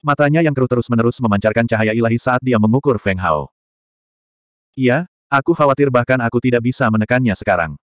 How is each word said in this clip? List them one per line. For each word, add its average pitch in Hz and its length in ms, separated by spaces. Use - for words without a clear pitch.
Matanya 147 400
yang 147 80
keruh 131 160
terus-menerus 117 480
memancarkan 107 480
cahaya 110 280
ilahi 117 280
saat 127 240
dia 120 160
mengukur 123 400
Feng 95 160
Hao. 80 320
"Iya, 135 320
aku 135 260
khawatir 143 320
bahkan 123 320
aku 117 160
tidak 120 280
bisa 127 280
menekannya 110 400
sekarang." 85 400